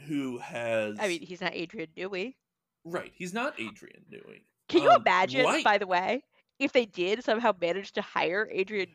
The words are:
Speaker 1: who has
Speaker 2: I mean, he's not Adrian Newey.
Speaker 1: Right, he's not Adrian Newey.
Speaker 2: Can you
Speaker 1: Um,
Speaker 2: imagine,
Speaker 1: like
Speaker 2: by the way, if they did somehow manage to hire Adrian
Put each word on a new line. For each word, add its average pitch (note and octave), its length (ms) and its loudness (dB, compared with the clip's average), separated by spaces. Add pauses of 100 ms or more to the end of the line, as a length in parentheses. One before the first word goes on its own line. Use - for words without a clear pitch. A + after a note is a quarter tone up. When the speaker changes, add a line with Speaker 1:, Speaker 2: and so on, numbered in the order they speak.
Speaker 1:
who C#3 300 -4
has A2+ 600 -2
Speaker 2:
I G#3 120 0
mean, E3+ 120 -4
he's F3+ 200 -14
not F3 120 -4
Adrian E3+ 440 -8
Newey. F#3+ 380 -6 (500)
Speaker 1:
Right, E3 300 -8
he's F3 180 -10
not B3+ 260 -4
Adrian - 500 -14
Newey. - 340 -20 (260)
Speaker 2:
Can D#4 140 4
you D5 80 8
Speaker 1:
Um, C#4 100 8
Speaker 2:
imagine, G3+ 420 4
Speaker 1:
like B3 220 2
Speaker 2:
by G#3 120 6
the G3+ 100 -2
way, F#3+ 360 0 (340)
if C4+ 140 0
they A#3+ 140 4
did G3 360 -2
somehow A#3 380 2
manage F3 320 -2
to G#3+ 100 -6
hire G3 480 -2
Adrian F#3+ 440 -2